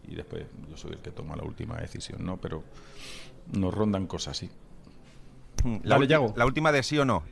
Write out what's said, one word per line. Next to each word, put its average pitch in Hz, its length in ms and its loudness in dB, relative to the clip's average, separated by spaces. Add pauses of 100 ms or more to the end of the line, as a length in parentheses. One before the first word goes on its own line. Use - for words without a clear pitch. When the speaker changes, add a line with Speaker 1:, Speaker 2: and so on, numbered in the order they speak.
Speaker 1:
y - 60 -12
después - 320 -10 (240)
yo 78 80 -16
soy 78 140 -12
el 78 80 -12
que - 100 -12
toma 78 260 -10
la 76 80 -8
última 78 320 -8
decisión, - 480 -10
¿no? 92 140 -6
Pero 80 240 -8 (880)
nos 92 200 0
rondan 98 360 0
cosas, 76 280 -6
sí. - 140 -10 (1120)
Speaker 2:
Hmm, 117 220 2
la - 100 6
Speaker 3:
Dale, 139 120 8
Speaker 2:
ulti-, - 20 4
Speaker 3:
Yago. 131 280 6
Speaker 2:
la 120 100 6
última 151 260 4
de 143 100 6
sí 151 160 2
o 143 60 6
no. 104 260 4